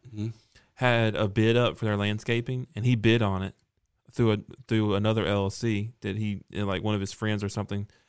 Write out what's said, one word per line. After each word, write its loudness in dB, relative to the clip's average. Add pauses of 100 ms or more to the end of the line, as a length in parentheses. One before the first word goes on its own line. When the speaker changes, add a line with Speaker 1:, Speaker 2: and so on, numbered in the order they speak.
Speaker 1:
Mm-hmm. -6 (460)
Speaker 2:
had 2
a 2
bid 4
up 2
for -6
their 0
landscaping, -2 (100)
and -4
he 4
bid 4
on 0
it -8 (580)
through 2
a, 2 (300)
through 2
another 2
L 0
L 0
C -2 (100)
that -6
he, -4 (160)
uh, -2
like, -2
one 0
of -2
his -6
friends -2
or -4
something, -6 (220)